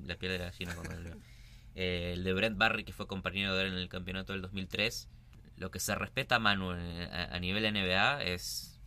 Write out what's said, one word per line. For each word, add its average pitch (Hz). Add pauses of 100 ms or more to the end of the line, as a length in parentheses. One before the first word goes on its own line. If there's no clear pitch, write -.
la 85
piel 92
de 92
gallina 87
cuando 85
lo 85
leo. 82
<laughs> - (420)
Eh, 90
el 90
de 92
Brent 101
Barry, 110
que -
fue -
compañero 95
de 95
él 95
en 90
el 90
campeonato 92
del 95
dos 92
mil 95
tres. 107 (480)
Lo 90
que 95
se 101
respeta 120
a 117
Manu 98
en, 87 (100)
a, 87
a 87
nivel 92
N 107
B 92
A 123
es -